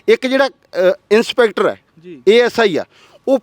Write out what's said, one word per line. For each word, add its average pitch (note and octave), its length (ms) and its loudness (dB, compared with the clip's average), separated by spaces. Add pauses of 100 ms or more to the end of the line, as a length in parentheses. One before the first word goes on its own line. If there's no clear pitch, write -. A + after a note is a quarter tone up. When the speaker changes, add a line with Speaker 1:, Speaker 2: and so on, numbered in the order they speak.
Speaker 1:
ਇੱਕ A#3 180 0
ਜਿਹੜਾ, C4+ 220 0
ਅ, - 20 -6 (640)
ਇੰਸਪੈਕਟਰ G#3+ 560 0
ਹੈ, G2+ 120 -6 (180)
Speaker 2:
ਜੀ। D#3+ 300 -20
Speaker 1:
ਏ A3+ 120 4
ਐਸ A#3+ 200 -2
ਆਈ G#3 160 0
ਆ, G#2 80 -6 (460)
ਉਹ C4 120 2